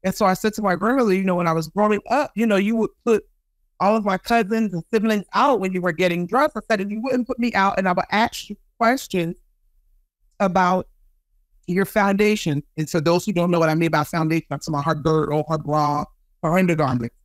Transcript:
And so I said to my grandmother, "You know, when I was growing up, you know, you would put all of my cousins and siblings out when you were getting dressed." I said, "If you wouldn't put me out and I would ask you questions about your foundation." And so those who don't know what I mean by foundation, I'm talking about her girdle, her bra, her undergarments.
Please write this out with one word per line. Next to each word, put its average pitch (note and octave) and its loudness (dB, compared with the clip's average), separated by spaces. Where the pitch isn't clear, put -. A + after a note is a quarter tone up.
And F#3 -2
so G#3 0
I F#3 4
said G#3+ -2
to G#3+ -6
my F#3 0
grandmother, A3 2
"You F#3+ 0
know, F3+ 0
when F3 0
I E3 0
was D#3+ -2
growing G#3 0
up, C#4 0
you A3+ 0
know, G#3 2
you G3+ 0
would A3 -2
put A3+ 0
all G#3 4
of G#3+ -2
my G3 0
cousins A3 0
and E3 -6
siblings G#3+ 0
out B3 4
when F#3+ -2
you F3+ -2
were F3 -2
getting F3 0
dressed." C#4 0
I G#3+ -8
said, G#3 0
"If G3+ -6
you G#3+ -6
wouldn't B3+ -2
put A#3+ -6
me A#3 0
out G3 2
and F#3+ 0
I F3+ 0
would F#3 0
ask G#3+ -2
you G#3 -10
questions G3 -2
about F#3 2
your F#3+ 0
foundation." G3+ 0
And D#3 -2
so E3+ 0
those E3+ 2
who G#3+ -4
don't F3 0
know E3+ 2
what E3 4
I D#3 0
mean E3 2
by D#3 0
foundation, D#3+ -2
I'm C#3+ -6
talking D#3+ -6
about C#3+ -2
her D#3+ 0
girdle, D#3 0
her D#3+ -2
bra, D3 0
her E3+ 2
undergarments. D3 0